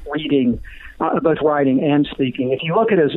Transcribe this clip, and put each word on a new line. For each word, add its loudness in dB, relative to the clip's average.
reading, 0
uh, 0
both 0
writing 2
and 2
speaking. -4
If -2
you -4
look 2
at 4
his 4